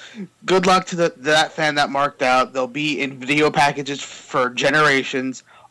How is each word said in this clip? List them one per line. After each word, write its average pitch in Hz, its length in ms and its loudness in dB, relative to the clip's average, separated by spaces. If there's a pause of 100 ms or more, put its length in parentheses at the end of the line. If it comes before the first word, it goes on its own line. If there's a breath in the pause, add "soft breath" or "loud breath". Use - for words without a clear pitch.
(160 loud breath)
<laughs> - 300 -16
"Good 180 200 2
luck 185 220 4
to 185 80 -8
the, 170 220 0
that 151 340 2
fan 151 240 -2
that 147 140 0
marked 139 320 -2
out. 127 320 2
They'll 131 140 -2
be 147 340 -4
in 135 180 -6
video 147 320 2
packages 143 500 -2
for - 480 -4
generations. 135 920 0 (260 loud breath)